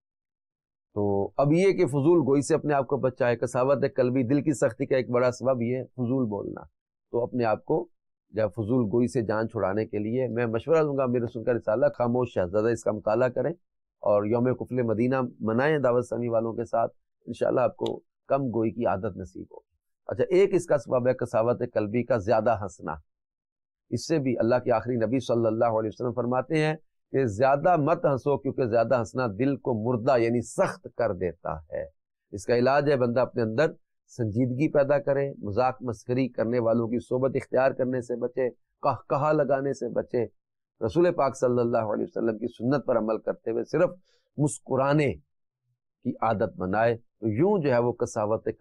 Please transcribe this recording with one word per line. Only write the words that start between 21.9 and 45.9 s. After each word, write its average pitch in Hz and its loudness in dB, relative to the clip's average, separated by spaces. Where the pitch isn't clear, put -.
का 120 0
ज्यादा 110 2
हंसना। 92 -8
इससे 151 -2
भी 131 -2
अल्लाह 120 0
के 123 -2
आखिरी 117 0
नबी 113 0
सल्लल्लाहु 117 0
अलैहि 110 0
वसल्लम 123 -6
फरमाते 123 -2
हैं 156 0
कि 135 2
ज्यादा 139 2
मत 156 0
हंसो, 139 0
क्योंकि 131 -2
ज्यादा 117 2
हंसना 120 -2
दिल 123 0
को 131 -4
मुर्दा 120 0
यानी 117 2
सख्त - -4
कर 110 -2
देता 78 -6
है। 73 -8
इसका 117 -2
इलाज 135 4
है 147 4
बंदा 123 2
अपने 120 -2
अंदर 117 0
संजीदगी 123 -2
पैदा 143 2
करे, 139 -2
मजाक 117 0
मस्करी 127 -2
करने 117 -2
वालों 113 2
की 117 -2
सोबत 127 -2
इख्तियार 131 2
करने 127 -2
से 120 -4
बचे, 123 -2
कहकहा 147 0
लगाने 139 0
से 120 -6
बचे, 117 -2
रसूल 170 2
पाक 139 0
सल्लल्लाहु 120 0
अलैहि 110 -2
वसल्लम 110 -2
की 117 -6
सुन्नत 123 -2
पर 123 2
अमल 110 0
करते 101 -6
हुए 117 -2
सिर्फ - 0
मुस्कुराने 139 0
की - -12